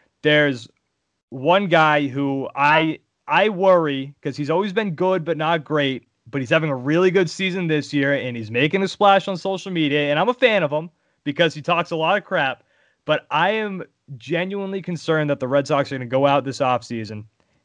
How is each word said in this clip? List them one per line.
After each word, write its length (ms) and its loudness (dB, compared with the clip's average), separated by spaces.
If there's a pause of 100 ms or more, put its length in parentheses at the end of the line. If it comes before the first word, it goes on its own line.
(220)
There's 440 2 (600)
one 400 0
guy 400 4
who 480 -4
I, 420 2 (300)
I 200 2
worry, 640 2 (100)
'cause 140 -6
he's 140 -4
always 220 0
been 240 -4
good 280 0
but 120 -2
not 260 0
great, 460 -2 (220)
but 100 -4
he's 100 -4
having 200 2
a 60 -2
really 340 2
good 180 2
season 380 -4
this 260 -2
year, 220 2
and 220 -4
he's 160 -10
making 320 2
a 40 0
splash 380 4
on 100 -4
social 360 -6
media, 380 0
and 80 0
I'm 100 0
a 60 2
fan 280 2
of 100 0
him 160 -4 (360)
because 300 0
he 80 -12
talks 280 -2
a 60 -4
lot 200 0
of 80 -4
crap, 380 -2 (420)
but 280 -2
I 180 2
am 320 -4 (340)
genuinely 640 -6
concerned 500 -2
that 100 -2
the 80 -4
Red 180 0
Sox 240 0
are 60 -6
gonna 100 -8
go 200 2
out 180 4
this 140 -8
offseason 640 -4 (400)